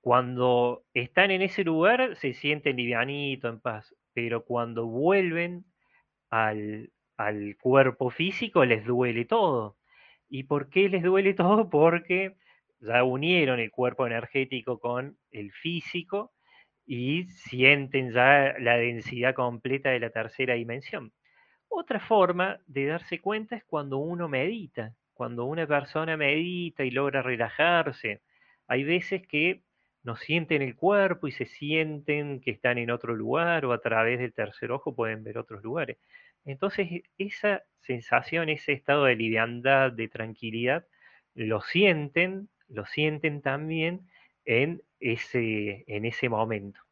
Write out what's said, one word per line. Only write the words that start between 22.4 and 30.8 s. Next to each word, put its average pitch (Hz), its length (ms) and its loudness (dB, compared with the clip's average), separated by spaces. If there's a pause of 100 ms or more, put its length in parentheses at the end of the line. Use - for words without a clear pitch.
de 139 180 -4
darse 170 360 -6
cuenta 220 340 -6
es - 80 -16
cuando 143 340 -4
uno 170 320 -4
medita, 139 640 -4 (220)
cuando 120 300 -6
una 156 200 -4
persona 151 500 -2
medita 160 680 -2
y 127 80 -2
logra 135 320 -2
relajarse. 127 960 0 (460)
Hay 131 160 0
veces 180 440 -2
que 165 360 -2 (400)
no 117 120 -8
sienten 156 460 0
el 123 140 -4
cuerpo 185 520 2